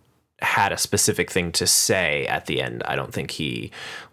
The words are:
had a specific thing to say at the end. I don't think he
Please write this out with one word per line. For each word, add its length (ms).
had 320
a 40
specific 540
thing 220
to 120
say 600
at 200
the 140
end. 240
I 120
don't 160
think 180
he 400